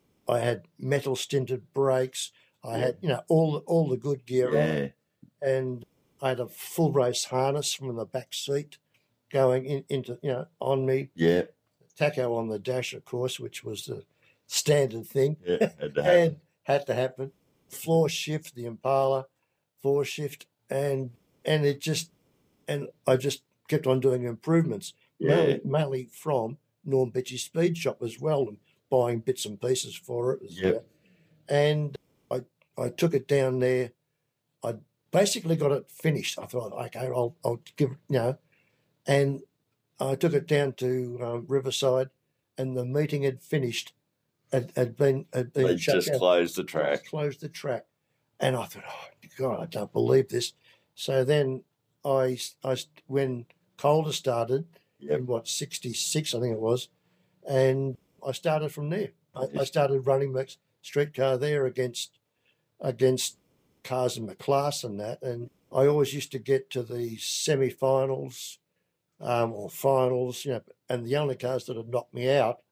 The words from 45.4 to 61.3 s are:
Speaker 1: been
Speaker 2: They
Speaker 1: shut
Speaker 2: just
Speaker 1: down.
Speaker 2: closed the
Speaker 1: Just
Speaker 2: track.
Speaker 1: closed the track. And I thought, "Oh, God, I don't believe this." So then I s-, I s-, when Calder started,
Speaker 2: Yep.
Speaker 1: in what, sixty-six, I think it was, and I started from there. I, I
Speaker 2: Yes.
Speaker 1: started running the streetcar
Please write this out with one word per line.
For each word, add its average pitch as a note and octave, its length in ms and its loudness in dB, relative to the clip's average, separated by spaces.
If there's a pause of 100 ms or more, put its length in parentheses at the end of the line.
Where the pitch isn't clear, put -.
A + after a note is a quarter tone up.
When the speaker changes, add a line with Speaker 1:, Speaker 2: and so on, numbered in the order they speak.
Speaker 1:
been C3 140 2
Speaker 2:
They F2 100 4
Speaker 1:
shut - 180 2
Speaker 2:
just - 140 2
Speaker 1:
down. E2+ 100 2
Speaker 2:
closed F2 380 4
the F#2 60 -2
Speaker 1:
Just - 80 -10
Speaker 2:
track. C#2+ 340 0
Speaker 1:
closed D3 360 -6
the D3+ 80 -12
track. - 360 -6 (540)
And C3 160 2
I A2 100 -4
thought, - 220 -16
"Oh, - 180 -14 (320)
God, A2 240 -2
I E3+ 60 -8
don't G#2 260 -8
believe A#2+ 360 4
this." A#2 240 -4 (420)
So C3+ 280 0
then C3+ 400 0 (400)
I C3+ 300 2
s-, - 300 -10
I C3+ 100 -2
s-, - 140 -6 (200)
when C3 380 -2 (320)
Calder D3+ 340 2
started, B2 540 0 (340)
Speaker 2:
Yep. D3 200 -2
Speaker 1:
in B2+ 80 -6
what, A#2 200 -4
sixty-six, - 840 -4
I A2+ 60 -2
think A#2+ 140 -2
it A2 60 -6
was, A#2 280 0 (600)
and C3+ 500 2 (280)
I C3+ 60 -4
started D#3 400 -2
from D3 180 -8
there. F#3+ 200 -4 (260)
I, B2+ 80 -6
I C3+ 100 -4
Speaker 2:
Yes. C#3 140 -2
Speaker 1:
started C#3 400 2
running C3+ 260 2
the C3 140 -4 (340)
streetcar C3+ 560 0